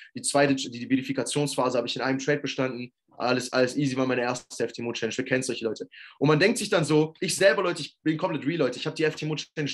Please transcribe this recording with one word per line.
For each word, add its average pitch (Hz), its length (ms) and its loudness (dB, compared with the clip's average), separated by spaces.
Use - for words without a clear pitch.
die 123 60 -10
zweite, 143 340 4
die, 135 140 -4
die 120 180 -10
Verifikationsphase 131 920 0
habe 117 100 0
ich - 80 -6
in 123 60 -6
einem 131 180 0
Trade 147 200 0
bestanden, 127 520 -6
alles, 123 360 0
alles 127 240 2
easy, 139 200 2
war 131 100 2
meine 123 140 0
erste 123 420 -4
F 117 80 -2
T - 100 -10
M 117 60 -4
O-Challenge, 110 280 -4
wer 127 100 -2
kennt's, 127 200 0
solche 117 180 -4
Leute? 110 240 -4
Und 139 100 4
man 151 120 6
denkt 220 180 4
sich 208 120 -4
dann 175 140 4
so, 156 360 4
ich - 160 -2
selber, 196 260 6
Leute, 170 220 -2
ich - 180 -14
bin 156 160 0
komplett 156 300 -4
real, 170 100 0
Leute, 127 220 0
ich - 80 -6
hab 151 80 -4
die 156 80 0
F 156 120 2
T 156 100 -6
M 151 60 -2
O-Challenge 151 420 -6